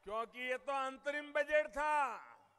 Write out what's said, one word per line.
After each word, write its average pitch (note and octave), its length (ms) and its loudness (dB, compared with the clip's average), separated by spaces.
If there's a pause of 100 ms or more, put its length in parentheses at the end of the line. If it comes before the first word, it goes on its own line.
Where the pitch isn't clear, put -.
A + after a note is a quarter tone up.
क्योंकि A3 360 -6
ये B3+ 180 0
तो C4 140 -4
अंतरिम C#4 640 -4
बजट D4 340 4
था। C#4+ 500 2 (420)